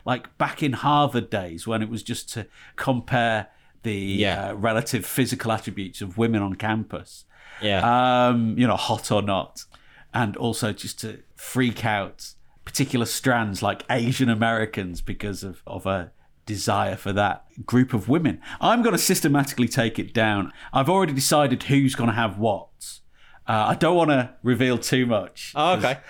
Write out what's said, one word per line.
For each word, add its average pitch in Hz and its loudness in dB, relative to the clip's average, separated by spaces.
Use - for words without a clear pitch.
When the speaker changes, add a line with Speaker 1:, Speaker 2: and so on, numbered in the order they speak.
Speaker 1:
like, 123 -6
back 143 -4
in 135 0
Harvard 147 0
days 90 -6
when 113 -2
it 107 -4
was 113 -8
just - -8
to 107 -8
compare 117 0
the, 110 -4
Speaker 2:
Yeah. 98 0
Speaker 1:
uh, 107 -8
relative 110 0
physical 117 -2
attributes 101 -6
of 95 -6
women 113 2
on 95 -2
campus. 107 -6
Speaker 2:
Yeah. 123 4
Speaker 1:
Um, 117 2
you 123 4
know, 101 4
hot - -2
or 104 4
not. 98 -4
And 113 -2
also 110 -2
just - -12
to 110 -12
freak 123 -2
out 101 -4
particular 127 0
strands 113 0
like 101 -2
Asian 123 2
Americans 110 0
because 95 -6
of, 95 -12
of - -10
a 95 -2
desire 98 0
for 98 -4
that 98 0
group 127 4
of 104 -2
women. 139 2
I'm 226 4
gonna 202 2
systematically 143 2
take 113 -2
it - -6
down. 107 2
I've 135 2
already 185 2
decided 135 2
who's 139 4
gonna 117 0
have 107 -2
what. 104 0
Uh, 107 2
I 120 2
don't 160 2
wanna 143 2
reveal 123 2
too 127 0
much, 104 -2
Speaker 2:
Oh, 160 2
okay. 135 0
Speaker 1:
'cause - -10